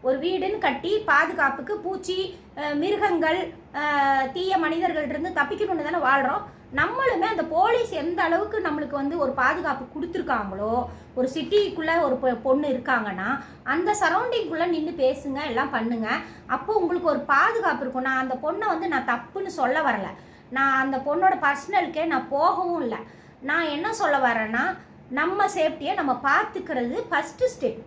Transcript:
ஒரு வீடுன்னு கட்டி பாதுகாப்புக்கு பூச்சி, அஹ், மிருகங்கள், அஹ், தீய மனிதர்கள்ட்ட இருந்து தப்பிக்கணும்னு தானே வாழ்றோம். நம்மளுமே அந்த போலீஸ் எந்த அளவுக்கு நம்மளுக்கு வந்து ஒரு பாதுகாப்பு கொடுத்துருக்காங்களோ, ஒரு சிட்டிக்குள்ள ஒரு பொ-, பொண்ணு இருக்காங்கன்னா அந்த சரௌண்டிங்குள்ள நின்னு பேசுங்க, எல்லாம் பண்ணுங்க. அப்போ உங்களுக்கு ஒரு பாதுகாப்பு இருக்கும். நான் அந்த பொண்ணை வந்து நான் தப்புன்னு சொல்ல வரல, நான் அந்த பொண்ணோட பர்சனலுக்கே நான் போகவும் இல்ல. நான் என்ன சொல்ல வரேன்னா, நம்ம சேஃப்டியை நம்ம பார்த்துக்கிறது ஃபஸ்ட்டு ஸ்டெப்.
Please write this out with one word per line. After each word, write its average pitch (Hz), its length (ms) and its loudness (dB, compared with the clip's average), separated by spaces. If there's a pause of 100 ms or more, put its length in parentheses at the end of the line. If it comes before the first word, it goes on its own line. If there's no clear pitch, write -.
ஒரு 262 160 2
வீடுன்னு 370 380 0
கட்டி 285 420 -2
பாதுகாப்புக்கு 302 760 0
பூச்சி, 370 400 -6 (380)
அஹ், 294 200 -4
மிருகங்கள், 349 640 2 (340)
அஹ், 277 580 2
தீய 381 260 0
மனிதர்கள்ட்ட 320 520 0
இருந்து 311 240 -4
தப்பிக்கணும்னு 370 500 0
தானே 311 180 -2
வாழ்றோம். 277 420 2 (320)
நம்மளுமே 415 520 2
அந்த 415 160 -2
போலீஸ் 427 480 2
எந்த 339 320 -2
அளவுக்கு 381 360 0
நம்மளுக்கு 294 360 -2
வந்து 285 220 -2
ஒரு 269 140 2
பாதுகாப்பு 277 540 0
கொடுத்துருக்காங்களோ, 220 880 -4 (420)
ஒரு 254 120 0
சிட்டிக்குள்ள 330 640 0 (100)
ஒரு 262 140 2
பொ-, 247 260 0
பொண்ணு 277 260 2
இருக்காங்கன்னா 220 640 -2 (340)
அந்த 349 300 2
சரௌண்டிங்குள்ள 370 760 2
நின்னு 330 240 0
பேசுங்க, 269 540 0
எல்லாம் 262 240 -2
பண்ணுங்க. 233 380 -2 (400)
அப்போ 262 260 -2
உங்களுக்கு 349 360 2
ஒரு 277 160 2
பாதுகாப்பு 339 560 2
இருக்கும். 254 260 -4
நான் 262 160 0
அந்த 262 120 -4
பொண்ணை 339 320 -2
வந்து 349 200 0
நான் 262 220 -2
தப்புன்னு 370 420 -4
சொல்ல 277 300 2
வரல, 208 280 0 (400)
நான் 269 300 2
அந்த 269 180 0
பொண்ணோட 330 440 2
பர்சனலுக்கே 302 640 0
நான் 285 240 -2
போகவும் 339 520 2
இல்ல. 226 160 -4 (440)
நான் 311 240 0
என்ன 320 280 -2
சொல்ல 311 240 2
வரேன்னா, 233 480 2 (440)
நம்ம 359 380 0
சேஃப்டியை 330 480 0
நம்ம 285 180 0 (100)
பார்த்துக்கிறது 294 800 0
ஃபஸ்ட்டு - 460 0
ஸ்டெப். - 380 -4